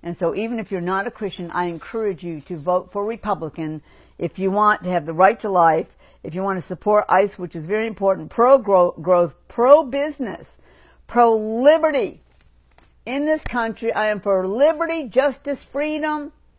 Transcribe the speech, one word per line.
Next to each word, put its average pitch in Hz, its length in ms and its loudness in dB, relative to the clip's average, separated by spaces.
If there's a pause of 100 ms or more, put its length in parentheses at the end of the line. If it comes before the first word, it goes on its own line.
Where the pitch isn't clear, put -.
And 175 120 -8
so 165 200 -2
even 226 240 -4
if 214 120 -8
you're 190 80 -4
not 190 280 -4
a 233 40 -8
Christian, 190 400 -10
I 175 140 -4
encourage 180 580 -6
you 165 180 -8
to 180 140 -12
vote 180 360 -2
for 202 120 -6
Republican 160 800 -6 (360)
if - 220 -8
you 190 120 -2
want 208 320 2
to 180 60 -4
have 175 160 -2
the 165 80 -8
right 190 260 4
to 214 100 -6
life, 170 480 2 (260)
if 160 120 -12
you 185 80 -4
want 196 140 -4
to 170 40 -6
support 208 480 0
ice, 196 280 2
which 180 180 -12
is 156 100 -10
very 214 220 -4
important, 190 420 -2
pro-growth, 185 1040 4 (120)
pro-business, 277 1120 0 (480)
pro-liberty. 240 1120 2 (840)
In 277 200 -4
this 311 180 0
country, 226 500 -4
I 214 140 0
am 208 120 -2
for 190 280 0
liberty, 311 580 0
justice, 269 580 -2
freedom, 302 680 -6 (280)